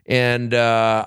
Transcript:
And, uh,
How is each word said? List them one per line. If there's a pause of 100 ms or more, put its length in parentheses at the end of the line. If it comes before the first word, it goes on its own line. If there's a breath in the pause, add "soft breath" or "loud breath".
And,
uh,